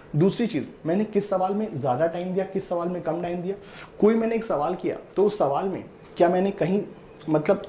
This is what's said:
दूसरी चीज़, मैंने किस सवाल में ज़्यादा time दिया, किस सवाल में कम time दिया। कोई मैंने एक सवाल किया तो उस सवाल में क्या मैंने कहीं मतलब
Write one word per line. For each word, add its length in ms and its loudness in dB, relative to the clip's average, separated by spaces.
दूसरी 300 4
चीज़, 180 -4
मैंने 180 2
किस 260 -2
सवाल 240 0
में 200 -2
ज़्यादा 320 0
time 280 -4
दिया, 100 0
किस 240 -6
सवाल 200 -2
में 140 -4
कम 200 -4
time 200 -4
दिया। 140 -4
कोई 140 6
मैंने 200 2
एक 100 -2
सवाल 300 0
किया 220 -4
तो 80 4
उस 140 2
सवाल 300 0
में 160 -6
क्या 120 6
मैंने 240 2
कहीं 300 0
मतलब 400 4